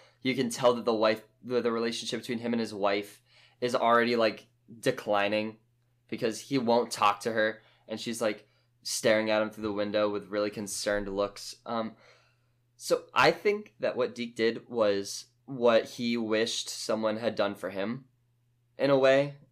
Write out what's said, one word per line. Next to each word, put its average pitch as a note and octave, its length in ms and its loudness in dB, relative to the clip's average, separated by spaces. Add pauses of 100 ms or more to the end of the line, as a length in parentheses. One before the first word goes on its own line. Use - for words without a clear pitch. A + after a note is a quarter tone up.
(220)
You B2+ 140 -2
can B2+ 140 0
tell B2 260 4
that A2+ 100 -6
the A#2 80 2
wife, A2 300 2 (200)
the, A#2+ 180 0
the A#2 100 0
relationship A#2 500 -4
between A#2 180 -6
him A#2 140 -4
and A#2 60 0
his G#2+ 140 -4
wife G2+ 480 -2 (400)
is B2 140 0
already, A#2 400 4
like, A2 320 0 (320)
declining G#2+ 800 0 (520)
because A2+ 300 -4
he - 180 -2
won't A#2 340 2
talk G#2 300 2
to A#2 100 -2
her, A2 280 0 (280)
and A2 120 -8
she's, A#2 220 -8
like, G#2+ 260 -4 (360)
staring A2 460 2
at G#2+ 120 2
him G#2+ 80 -2
through G#2+ 140 -14
the G#2+ 80 -2
window G#2 380 0
with G2+ 200 -6
really G#2 200 -2
concerned G#2 600 -4
looks. G2+ 460 -4 (100)
Um, A2+ 280 -6 (840)
so - 260 -2 (100)
I C#3 180 6
think G#3 480 -2
that A#2+ 180 -2
what A#2 180 -2
Deke A#2 200 -8
did A#2 340 0
was G#2 560 0 (200)
what A#2+ 400 4
he A#2+ 320 -2
wished A2 520 -2
someone A2 480 -2
had A2 180 -2
done G2+ 200 0
for F#2 140 -8
him, G2+ 360 -6 (720)
in C#3 120 2
a C#3 80 6
way, C3+ 380 4 (160)